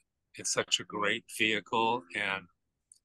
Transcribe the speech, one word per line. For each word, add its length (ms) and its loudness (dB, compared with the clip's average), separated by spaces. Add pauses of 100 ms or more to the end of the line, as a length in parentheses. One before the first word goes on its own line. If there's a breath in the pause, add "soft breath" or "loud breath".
(340)
It's 180 -6
such 280 0
a 40 -12
great 400 -2 (140)
vehicle. 640 2 (120)
And, 300 -2 (600)